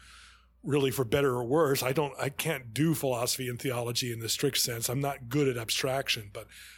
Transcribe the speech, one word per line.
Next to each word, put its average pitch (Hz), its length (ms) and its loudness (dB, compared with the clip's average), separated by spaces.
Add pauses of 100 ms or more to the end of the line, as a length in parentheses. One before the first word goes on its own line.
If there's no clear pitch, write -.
(640)
really, 139 280 2
for 131 120 0
better 143 280 2
or 123 120 0
worse, 139 380 4
I 123 100 0
don't, 139 280 0
I 143 100 0
can't 131 440 -6
do 156 200 4
philosophy 123 560 -2
and 120 100 -6
theology 120 540 -2
in 117 60 -8
the 110 100 -6
strict - 300 0
sense. 117 300 -2
I'm 131 120 0
not 135 260 -4
good 139 200 2
at 120 100 0
abstraction, 120 760 -2
but 110 140 -12 (320)